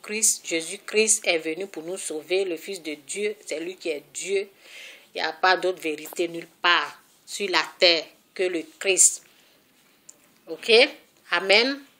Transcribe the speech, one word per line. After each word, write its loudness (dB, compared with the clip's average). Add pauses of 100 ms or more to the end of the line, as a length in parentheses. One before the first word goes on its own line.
Christ, -2
Jésus-Christ 0
est 2
venu -6
pour -12
nous -8
sauver. -2
Le -6
Fils -12
de -6
Dieu, -6 (100)
c'est -6
lui -10
qui -8
est -6 (100)
Dieu. -4 (680)
Il -6
n'y -2
a -2
pas 4
d'autre -2
vérité -4
nulle -8 (140)
part 2 (280)
sur -8
la 2 (160)
terre 6 (300)
que -4
le -2 (160)
Christ. 2 (1300)
Ok ? -2 (580)
Amen. 2 (180)